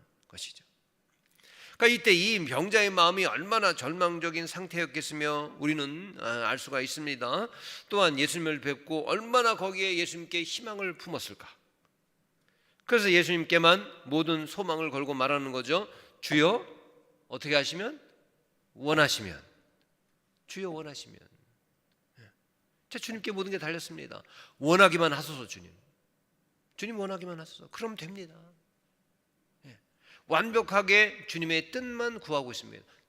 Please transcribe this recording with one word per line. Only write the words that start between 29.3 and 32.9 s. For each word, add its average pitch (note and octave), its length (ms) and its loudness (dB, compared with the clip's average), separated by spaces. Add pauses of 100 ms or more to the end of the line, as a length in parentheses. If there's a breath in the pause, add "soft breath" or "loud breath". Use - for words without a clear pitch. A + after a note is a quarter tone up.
예. B2 120 -20 (500 soft breath)
완벽하게 G#3 1000 4
주님의 D#3+ 440 -2
뜻만 A#3+ 480 -6
구하고 C#3 320 -4
있습니다. A2 340 -14 (240 soft breath)